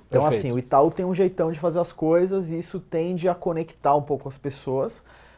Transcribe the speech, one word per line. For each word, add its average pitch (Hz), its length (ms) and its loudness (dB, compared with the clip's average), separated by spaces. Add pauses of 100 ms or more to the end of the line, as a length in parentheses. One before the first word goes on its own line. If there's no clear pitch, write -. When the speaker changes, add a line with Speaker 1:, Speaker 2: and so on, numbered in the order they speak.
Speaker 1:
Então, 131 140 2
Speaker 2:
perfeito. 139 240 2
Speaker 1:
assim, 120 100 -2
o - 20 -2
Itaú 139 320 4
tem 185 140 -4
um 185 80 -2
jeitão 180 400 0
de 156 60 -8
fazer 165 200 -2
as 170 140 -2
coisas 175 560 0
e 165 100 -6
isso 175 220 -10
tende 175 480 -4
a 175 60 2
conectar 160 600 -2
um 147 80 2
pouco 135 280 -6
as - 80 -16
pessoas, 139 640 -6 (340)